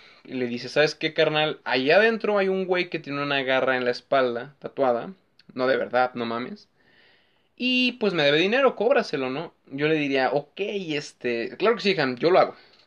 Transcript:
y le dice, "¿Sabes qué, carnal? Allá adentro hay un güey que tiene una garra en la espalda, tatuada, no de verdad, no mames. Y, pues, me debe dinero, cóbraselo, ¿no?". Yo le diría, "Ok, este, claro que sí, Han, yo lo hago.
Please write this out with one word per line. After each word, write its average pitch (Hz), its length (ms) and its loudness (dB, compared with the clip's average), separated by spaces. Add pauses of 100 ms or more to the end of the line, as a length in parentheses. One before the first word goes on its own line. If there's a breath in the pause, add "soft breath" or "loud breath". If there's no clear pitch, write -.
(240 loud breath)
y - 100 -14
le 123 140 -2
dice, 120 220 -8
"¿Sabes 151 260 2
qué, 156 180 -6
carnal? 151 520 0
Allá 131 320 2
adentro 214 400 2
hay 196 120 0
un 190 160 -2
güey 180 240 -2
que 165 100 -6
tiene 143 220 -6
una 143 220 -2
garra 131 340 2
en 127 80 -4
la 123 60 2
espalda, 127 680 -2
tatuada, 135 540 -2 (400)
no 127 140 -2
de 131 100 2
verdad, 123 360 0
no 120 120 -6
mames. 120 440 -8 (880 soft breath)
Y, 254 360 0
pues, 208 200 -2
me 160 100 2
debe 143 160 4
dinero, 233 360 2
cóbraselo, 208 540 0
¿no?". 151 240 -8 (140)
Yo 143 200 -2
le 160 80 2
diría, 135 360 0
"Ok, - 280 -4
este, 151 960 -6
claro 220 180 2
que 185 60 -6
sí, 180 180 0
Han, 131 180 0
yo 147 140 2
lo 180 80 6
hago. - 160 2 (320 loud breath)